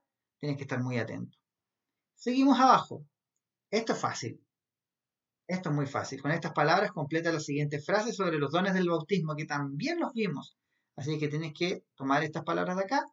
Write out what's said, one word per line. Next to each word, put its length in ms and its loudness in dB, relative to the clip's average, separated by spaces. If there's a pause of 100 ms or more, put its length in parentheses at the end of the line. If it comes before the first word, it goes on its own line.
(380)
tienes 200 -4
que 60 -8
estar 200 -2
muy 140 -2
atento. 400 -6 (760)
Seguimos 460 4
abajo. 460 6 (640)
Esto 220 0
es 60 -2
fácil. 460 -6 (1000)
Esto 220 -4
es 60 2
muy 100 0
fácil. 360 -6
Con 100 -2
estas 200 -2
palabras 400 4
completa 400 -2
la 80 0
siguiente 400 -2
frase 320 0
sobre 260 0
los 140 0
dones 220 2
del 160 2
bautismo, 440 0
que 120 -6
también 520 -4
los 140 -2
vimos 460 -4 (380)
así 240 -4
que 80 0
tienes 260 -4
que 300 -2 (120)
tomar 280 0
estas 200 -6
palabras 340 0
de 60 0
acá 300 0